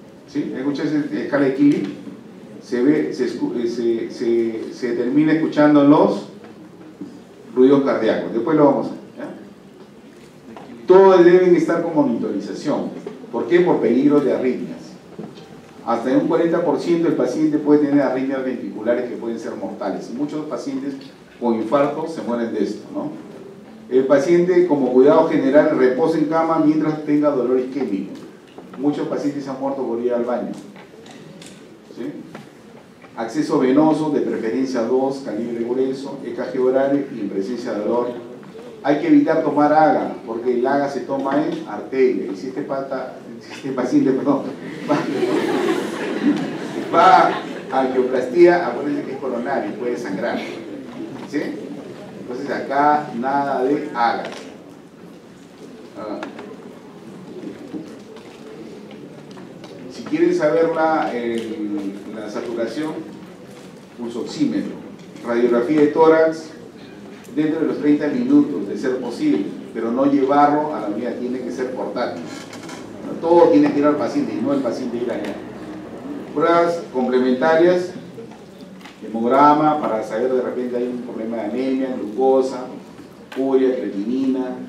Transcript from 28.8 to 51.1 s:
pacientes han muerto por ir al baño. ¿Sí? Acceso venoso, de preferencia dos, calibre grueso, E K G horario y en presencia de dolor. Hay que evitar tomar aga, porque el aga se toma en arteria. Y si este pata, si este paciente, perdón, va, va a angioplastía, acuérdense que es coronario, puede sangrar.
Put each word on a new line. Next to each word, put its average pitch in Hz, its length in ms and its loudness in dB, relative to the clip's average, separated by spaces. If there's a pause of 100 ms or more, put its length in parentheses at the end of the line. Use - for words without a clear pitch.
pacientes 139 400 -4
han 131 100 -8
muerto 135 240 -4
por 113 200 -2
ir 120 100 -2
al 120 140 -2
baño. 117 260 -4 (1400)
¿Sí? - 160 -10 (1040)
Acceso 151 420 -2
venoso, 147 520 4
de 139 100 2
preferencia 123 640 -2
dos, 131 420 0
calibre 117 400 -6
grueso, 131 580 -4
E 117 120 -8
K 127 180 -6
G 131 80 -2
horario 135 460 2 (100)
y 110 40 -8
en 98 100 -4
presencia 110 420 -6
de 104 60 -4
dolor. 117 300 0 (720)
Hay 147 160 2
que 165 100 -2
evitar 147 340 6
tomar 147 300 2
aga, 147 440 4 (100)
porque 117 320 -2
el 123 80 2
aga 139 240 0
se 127 100 -6
toma 135 420 0
en 170 240 -4
arteria. - 640 0
Y 98 60 -6
si 196 120 -10
este 147 140 -6
pata, 135 540 -6 (240)
si - 120 -18
este 131 200 -8
paciente, 131 400 2
perdón, - 300 0 (460)
va, 302 100 2 (2000)
va - 360 6 (420)
a 135 80 0
angioplastía, 131 840 4
acuérdense 143 360 -4
que - 100 -10
es - 60 -10
coronario, 120 580 -4
puede 120 200 -4
sangrar. 120 420 -6 (880)